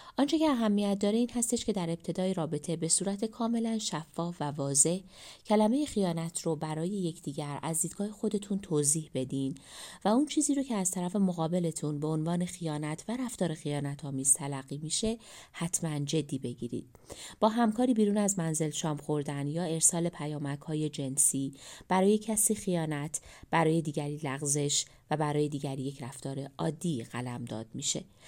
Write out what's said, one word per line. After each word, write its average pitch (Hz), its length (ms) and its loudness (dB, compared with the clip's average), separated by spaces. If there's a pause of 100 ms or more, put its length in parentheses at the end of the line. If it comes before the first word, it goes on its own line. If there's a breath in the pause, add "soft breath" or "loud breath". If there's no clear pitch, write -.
(180 loud breath)
آنچه 285 200 4
که 311 120 6
اهمیت 208 480 4
داره 208 200 4
این 240 160 2
هستش 240 300 0
که 214 80 0
در 175 180 0
ابتدای 185 440 0
رابطه 165 420 -2
به 160 120 0
صورت 196 360 2
کاملاً 226 540 0
شفاف 170 600 -4
و 147 40 -2
واضح 147 540 2 (480 loud breath)
کلمهٔ 220 380 6
خیانت 165 560 -2
رو 160 160 0
برای 156 320 -2
یکدیگر 156 720 -4
از 156 200 0
دیدگاه 202 280 -4
خودتون 208 480 -2
توضیح 156 560 0
بدین 135 400 -2 (500 loud breath)
و 185 40 4
اون 254 180 4
چیزی 285 280 2
رو 277 80 0
که 254 120 -2
از 190 160 0
طرف 180 260 -2
مقابلتون 170 840 2
به 151 60 -2
عنوان 160 380 0
خیانت 156 640 -4
و 226 120 -2
رفتار 190 340 0
خیانت‌آمیز 143 800 0
تلقی 143 440 -6
می‌شه 220 400 -2 (340 loud breath)
حتماً 165 460 -2
جدی 147 400 0
بگیرید. 120 480 -6 (540 loud breath)
با 220 80 6
همکاری 233 460 4
بیرون 214 220 6
از 196 220 2
منزل 160 320 0
شام 151 260 -2
خوردن 147 500 -2
یا 156 160 -2
ارسال 165 460 0
پیامک‌های 151 800 -6
جنسی 135 680 -2 (340 loud breath)
برای 196 300 6
کسی 214 360 0
خیانت، 160 680 -2 (300 loud breath)
برای 160 320 4
دیگری 147 400 -4
لغزش 143 640 0 (260 loud breath)
و 151 60 0
برای 147 320 2
دیگری 139 340 -4
یک 139 200 -6
رفتار 135 560 -8
عادی 160 460 -2
قلمداد 120 720 -6
می‌شه. - 300 -4 (240 loud breath)